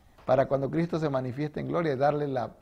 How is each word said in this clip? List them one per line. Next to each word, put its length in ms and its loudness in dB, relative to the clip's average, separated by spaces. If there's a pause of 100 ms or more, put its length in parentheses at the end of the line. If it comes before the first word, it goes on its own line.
(260)
para 220 4
cuando 220 0
Cristo 300 0
se 100 0
manifieste 500 -4
en 80 -6
gloria 260 0
y 40 -2
darle 300 2
la, 240 -4 (100)